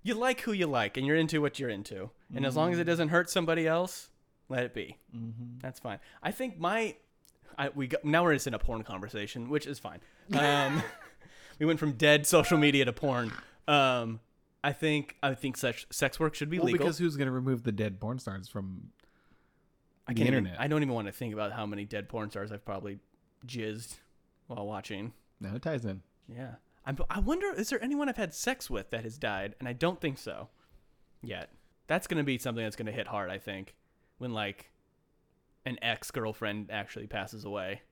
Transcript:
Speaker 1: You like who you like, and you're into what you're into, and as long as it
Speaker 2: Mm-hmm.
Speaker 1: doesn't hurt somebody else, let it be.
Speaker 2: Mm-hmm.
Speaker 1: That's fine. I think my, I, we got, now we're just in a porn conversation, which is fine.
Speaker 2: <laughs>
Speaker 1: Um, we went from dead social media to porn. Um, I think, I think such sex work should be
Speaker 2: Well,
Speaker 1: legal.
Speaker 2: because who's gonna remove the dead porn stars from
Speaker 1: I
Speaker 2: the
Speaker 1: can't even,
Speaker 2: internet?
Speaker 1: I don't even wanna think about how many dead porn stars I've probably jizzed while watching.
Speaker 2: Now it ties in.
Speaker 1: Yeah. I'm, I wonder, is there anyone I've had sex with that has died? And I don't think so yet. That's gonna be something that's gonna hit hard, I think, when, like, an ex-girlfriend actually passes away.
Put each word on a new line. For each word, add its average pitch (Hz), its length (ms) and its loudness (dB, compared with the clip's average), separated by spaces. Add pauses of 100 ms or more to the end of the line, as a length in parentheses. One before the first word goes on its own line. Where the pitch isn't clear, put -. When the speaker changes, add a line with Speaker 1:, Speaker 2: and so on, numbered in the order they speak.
Speaker 1:
You 226 120 0
like 247 280 2
who 226 100 -2
you 185 140 4
like, 120 300 2
and 135 100 0
you're 147 100 6
into 160 240 4
what 143 180 0
you're 131 100 -2
into, 101 420 -6 (240)
and 139 120 0
as 131 100 0
long 165 160 4
as 170 60 2
it 175 40 4
Speaker 2:
Mm-hmm. 165 80 2
Speaker 1:
doesn't 165 200 4
hurt 175 200 4
somebody 165 360 2
else, 170 420 0 (400)
let 127 160 0
it 120 80 -6
be. 101 240 -8 (180)
Speaker 2:
Mm-hmm. 120 460 -10
Speaker 1:
That's 127 200 -10
fine. 104 180 -8 (240)
I 165 80 -2
think 208 280 -6
my, 196 380 0 (640)
I, 139 120 0
we 139 180 -2
got, 151 160 -2
now 156 200 6
we're 165 100 6
just 131 120 0
in 123 80 -4
a 104 40 -2
porn 113 260 0
conversation, 104 680 -6
which 147 160 0
is 143 120 -8
fine. - 220 -12 (300)
Speaker 2:
<laughs> - 40 -2
Speaker 1:
Um, 143 480 4 (760)
we 151 80 2
went 160 140 4
from 151 120 2
dead 147 340 6
social 165 320 8
media 139 260 8
to 120 80 2
porn. 123 400 0 (340)
Um, 127 540 4 (420)
I 143 100 2
think, 151 500 0
I 139 120 2
think 131 220 -4
such - 340 -2
sex - 300 0
work 156 140 2
should 147 160 -2
be 180 80 0
Speaker 2:
Well, 180 80 4
Speaker 1:
legal. 175 200 4
Speaker 2:
because 160 120 0
who's 165 180 2
gonna 139 160 0
remove 127 320 0
the 117 80 2
dead 101 280 0
porn 120 180 -4
stars 95 300 -8
from 95 420 -8 (1160)
Speaker 1:
I 123 60 -4
Speaker 2:
the 113 60 0
Speaker 1:
can't 117 100 6
even, 131 180 6
Speaker 2:
internet? 90 140 -6
Speaker 1:
I 135 80 0
don't 151 140 4
even 135 120 2
wanna 101 180 -2
think 117 220 -6
about 104 180 -2
how 110 140 -4
many 101 200 -6
dead 101 220 -6
porn 107 220 -6
stars 104 220 -6
I've 101 120 -12
probably 101 340 -8 (480)
jizzed 113 500 -8 (500)
while 110 200 -8
watching. 104 460 -8 (280)
Speaker 2:
Now 98 160 -8
it 143 60 -8
ties 143 220 -4
in. 95 180 -6 (260)
Speaker 1:
Yeah. 123 280 -12 (300)
I'm, 139 100 -4 (140)
I 208 100 -2
wonder, 359 340 2
is - 160 -2
there 262 120 -2
anyone 285 260 0
I've 240 80 -2
had 190 180 -4
sex - 360 -4
with 101 200 -4
that 113 140 -4
has 113 140 -8
died? 104 400 -4
And 127 100 -6
I 120 60 -4
don't 170 260 0
think 139 180 -2
so - 300 -10 (720)
yet. 92 280 -10 (360)
That's 165 200 0
gonna 156 180 0
be 135 140 2
something 117 260 -4
that's 107 120 -4
gonna 107 160 -6
hit 104 140 -4
hard, 98 240 -4
I 98 80 -6
think, 98 360 -10 (440)
when, 123 160 -6
like, 104 360 -6 (960)
an 127 160 -6
ex-girlfriend 110 880 -4
actually 104 360 -8
passes 104 380 -8
away. 98 480 -6